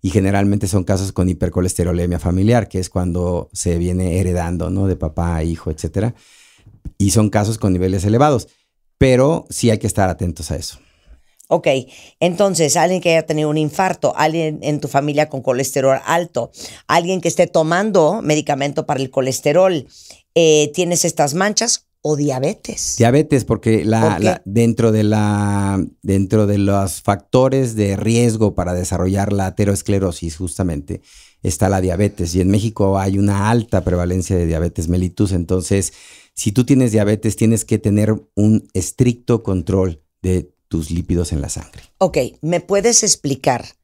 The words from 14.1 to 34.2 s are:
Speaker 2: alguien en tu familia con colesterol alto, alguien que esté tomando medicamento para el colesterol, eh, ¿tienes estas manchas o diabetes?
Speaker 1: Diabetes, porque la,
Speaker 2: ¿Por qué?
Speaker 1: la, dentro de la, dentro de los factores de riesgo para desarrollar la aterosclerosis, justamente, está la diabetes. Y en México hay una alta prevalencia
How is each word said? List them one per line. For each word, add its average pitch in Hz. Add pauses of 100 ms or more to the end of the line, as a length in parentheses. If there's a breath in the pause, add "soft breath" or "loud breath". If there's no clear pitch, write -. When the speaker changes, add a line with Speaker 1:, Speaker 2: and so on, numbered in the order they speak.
Speaker 2:
alguien 156
en 147
tu 147
familia 147
con 135
colesterol 131
alto, 160 (360 loud breath)
alguien 175
que 170
esté 170
tomando 175
medicamento 147
para 139
el 131
colesterol, 147 (480 loud breath)
eh, 151
¿tienes 175
estas 151
manchas 202 (160)
o 151
diabetes? 143
Speaker 1:
Diabetes, 131
porque 110
la, 110
Speaker 2:
¿Por 156
qué? 98
Speaker 1:
la, -
dentro 113
de 107
la, 104 (200)
dentro 101
de 101
los 98
factores 127
de 101
riesgo 110
para 87
desarrollar 92
la 98
aterosclerosis, 95
justamente, 90 (420 soft breath)
está 95
la 95
diabetes. 92
Y 95
en 90
México 101
hay 98
una 101
alta 107
prevalencia 90